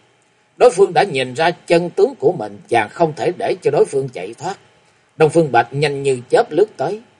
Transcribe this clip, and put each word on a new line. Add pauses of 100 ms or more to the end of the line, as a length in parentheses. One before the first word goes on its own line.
(580)
Đối
phương
đã
nhìn
ra
chân
tướng
của
mình,
chàng
không
thể
để
cho
đối
phương
chạy
thoát. (580)
Đông
Phương
Bạch
nhanh
như (100)
chớp
lướt (100)
tới, (180)